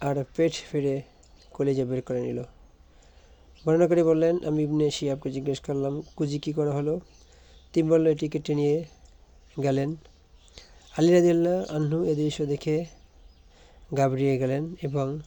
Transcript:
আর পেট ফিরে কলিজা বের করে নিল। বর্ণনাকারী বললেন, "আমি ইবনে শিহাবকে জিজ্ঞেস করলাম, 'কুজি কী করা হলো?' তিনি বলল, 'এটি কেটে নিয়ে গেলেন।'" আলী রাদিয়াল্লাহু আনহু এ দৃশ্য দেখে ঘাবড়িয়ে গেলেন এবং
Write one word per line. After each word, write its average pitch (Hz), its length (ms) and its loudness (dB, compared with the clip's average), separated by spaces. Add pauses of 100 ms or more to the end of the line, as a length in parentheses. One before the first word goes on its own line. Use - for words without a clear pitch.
আর 139 240 -2 (120)
পেট 165 160 2
ফিরে 139 500 -4 (500)
কলিজা 135 320 0
বের 127 180 -4
করে 127 180 -4
নিল। 123 220 -4 (1200)
বর্ণনাকারী 170 360 4
বললেন, 165 420 4
"আমি 151 180 0
ইবনে 151 280 0
শিহাবকে 139 400 -4
জিজ্ঞেস 135 300 -4
করলাম, 139 420 -4 (140)
'কুজি 147 220 -2
কী 151 140 -6
করা 147 200 -2
হলো?' 147 280 -2 (720)
তিনি 160 160 2
বলল, 160 180 6
'এটি 156 220 0
কেটে 151 260 -4
নিয়ে 147 300 2 (800)
গেলেন।'" 139 340 0 (1000)
আলী 165 140 6
রাদিয়াল্লাহু 175 640 2
আনহু 156 280 -2
এ 165 100 0
দৃশ্য 151 320 -2
দেখে 151 380 -2 (1120)
ঘাবড়িয়ে 135 440 2
গেলেন 131 240 0 (200)
এবং 143 440 -4